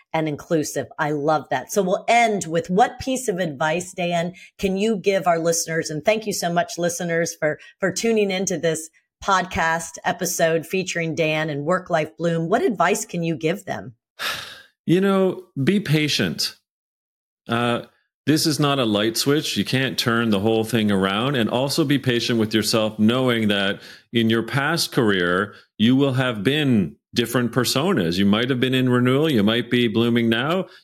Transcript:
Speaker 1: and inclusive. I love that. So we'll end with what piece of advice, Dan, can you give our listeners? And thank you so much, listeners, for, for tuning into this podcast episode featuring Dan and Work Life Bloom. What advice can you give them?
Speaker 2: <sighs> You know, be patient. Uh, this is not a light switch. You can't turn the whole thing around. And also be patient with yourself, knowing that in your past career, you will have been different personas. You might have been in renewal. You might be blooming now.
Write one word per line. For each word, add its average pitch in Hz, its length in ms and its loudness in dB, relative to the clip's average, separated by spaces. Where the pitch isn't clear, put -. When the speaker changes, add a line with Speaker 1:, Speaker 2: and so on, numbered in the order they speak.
Speaker 1:
and 160 160 -2
inclusive. 147 600 -4
I 151 120 -2
love 151 400 0
that. 131 200 -4
So 202 100 0
we'll 185 260 -2
end 233 400 2
with 170 220 -2
what 247 300 2
piece 262 280 -6
of 180 100 -2
advice, 160 560 -2
Dan, 175 400 -2
can 190 180 -2
you 214 220 0
give 190 300 0
our 170 120 4
listeners? 165 500 -2
And 151 140 -8
thank 220 220 0
you 202 80 -4
so 170 180 -4
much, 170 260 -2
listeners, 170 580 -2
for, 151 240 -4
for 185 120 0
tuning 214 380 0
into 185 280 -2
this 160 320 -4
podcast 180 800 0
episode 165 600 0
featuring 175 500 -4
Dan 156 340 0
and 143 140 -4
Work 180 260 -2
Life 156 280 -2
Bloom. 165 320 -2
What 233 120 2
advice 214 440 0
can 175 180 -6
you 165 120 -2
give 180 300 -4
them? 113 280 -10
Speaker 2:
<sighs> - 40 -10
You 175 160 4
know, 190 420 2
be 185 200 2
patient. 139 720 0
Uh, 120 340 0
this 147 200 2
is 156 140 0
not 139 200 2
a 123 60 0
light 107 320 0
switch. 147 400 0
You 98 80 0
can't 131 320 -2
turn 117 320 0
the 101 100 2
whole 110 240 2
thing 107 280 0
around. 101 440 0
And 110 140 0
also 139 340 0
be 139 160 0
patient 120 400 0
with 107 140 0
yourself, 107 440 0
knowing 117 520 2
that 101 320 0
in 113 160 2
your 113 140 2
past 143 500 -2
career, 98 600 2
you 120 200 4
will 139 160 2
have 123 280 -2
been 131 540 2
different 117 380 0
personas. 123 640 0
You 101 80 2
might 110 240 2
have 127 100 -2
been 131 140 0
in 127 160 2
renewal. 127 400 2
You 110 140 4
might 113 280 0
be 120 160 4
blooming 117 420 2
now. 151 380 0